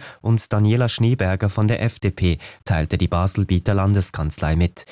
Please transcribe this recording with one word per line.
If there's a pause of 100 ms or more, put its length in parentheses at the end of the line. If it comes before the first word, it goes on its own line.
(220)
und
Daniela
Schneeberger
von
der
F
D
P, (260)
teilte
die
Basel-Bieter
Landeskanzlei
mit.